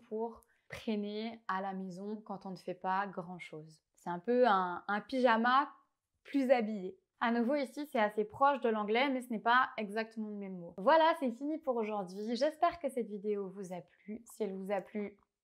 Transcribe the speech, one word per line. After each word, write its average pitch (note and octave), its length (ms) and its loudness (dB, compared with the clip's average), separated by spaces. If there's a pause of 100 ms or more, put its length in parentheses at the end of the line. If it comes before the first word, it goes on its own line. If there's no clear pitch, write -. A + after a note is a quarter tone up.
pour A3+ 380 -8 (260)
traîner G#3+ 800 -6
à F#3+ 120 -2
la G3 140 -6
maison F#3+ 500 -8
quand F#3+ 220 -12
on G3 40 -8
ne F3+ 60 -10
fait F3+ 180 -8
pas F#3 320 -2
grand-chose. E3 760 -12 (120)
C'est - 160 -10
un F3 80 -4
peu B3 280 4
un, F#3 420 2
un G#3 120 0
pyjama B3 680 4 (520)
plus C4+ 280 0
habillé. G#3+ 480 2 (260)
À A#3 60 2
nouveau A#3 240 2
ici, C#4+ 320 -2
c'est A#3+ 140 0
assez G#3 240 2
proche C#4 380 2
de B3 60 2
l'anglais, A3 400 2
mais B3+ 140 -2
ce B3 80 -10
n'est A3 80 -2
pas A#3 380 4
exactement A3 520 -6
le G#3 60 -10
même F#3+ 240 -8
mot. E3+ 180 -14
Voilà, D#4+ 440 6
c'est C4 100 0
fini C#4+ 260 -4
pour C4+ 200 -2
aujourd'hui. G#3 580 -4
J'espère D4+ 460 0
que C#4+ 80 -2
cette A#3+ 180 -4
vidéo G3+ 440 -4
vous F#3 220 -12
a F3 80 -8
plu. G#3+ 440 -14
Si - 180 -12
elle F#3+ 120 -2
vous F#3+ 180 -6
a G3 80 0
plu, G#3 360 -8 (280)